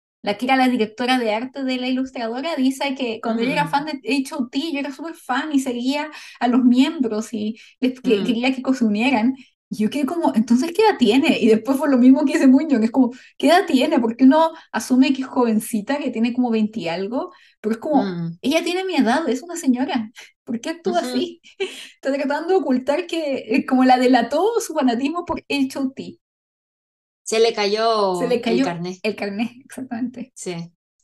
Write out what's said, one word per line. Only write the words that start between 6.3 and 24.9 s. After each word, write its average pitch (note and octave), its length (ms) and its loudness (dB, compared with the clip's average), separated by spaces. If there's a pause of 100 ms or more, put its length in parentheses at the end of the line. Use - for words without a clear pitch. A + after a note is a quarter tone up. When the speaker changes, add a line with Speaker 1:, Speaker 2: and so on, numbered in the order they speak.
Speaker 1:
a B3 80 0
los B3 160 4
miembros A#3+ 720 2
y G#3+ 220 -6 (240)
les B3+ 200 -2
que-, G#3 220 2
Speaker 2:
Mm. - 20 -2
Speaker 1:
quería A#3+ 300 0
que B3+ 80 -8 (120)
se B3 100 -2
unieran. A3+ 500 0 (380)
Y - 120 -10
yo G#3+ 60 0
quedé C#4+ 140 -4
como, D#4+ 300 0
"¿Entonces A#3+ 400 2
qué G#4+ 80 2
edad G#4+ 160 4
tiene?". B3 420 4
Y G#3+ 80 2
después A3 300 2
fue D#4 100 -2
lo C4+ 100 4
mismo C4+ 260 8
que C#4 100 0
dice D4+ 140 4
Muñoz, C#4 340 4
es A3+ 80 2
como, B3+ 200 2 (280)
"¿Qué C4+ 100 2
edad F4+ 180 6
tiene?". D4 340 2
Porque A3+ 240 2
uno D#4 260 6 (220)
asume C4 400 2
que C4 100 -4
es C4 60 -12
jovencita, A#3 720 0
que C#4 120 -6
tiene A3+ 240 -2
como B3 160 0
veinte G#3+ 300 -2
y E3+ 80 -6
algo, G#3+ 440 -6 (280)
pero G#3+ 140 -2
es - 60 -10
como, D4 240 0
Speaker 2:
Mm. E3+ 380 -6
Speaker 1:
"Ella D#4+ 220 0
tiene F4 200 -4
mi F#4 120 -4
edad, C4+ 320 0
es A#3+ 140 -2
una - 140 -12
señora. B3 540 -6 (340)
¿Por A3+ 160 -10
qué D#4 100 -8
actúa F4 300 -4
Speaker 2:
Ujú. - 20 0
Speaker 1:
así?". B3+ 380 -6 (180)
<laughs> - 360 -10
Está - 180 -4
tratando C#4+ 380 -4
de F#4+ 60 4
ocultar D4 500 0
que, D4+ 380 -4 (120)
eh, - 100 0
como B3+ 180 2
la B3+ 140 6
delató B3+ 460 2 (160)
su - 140 -6
fanatismo C#4+ 500 -2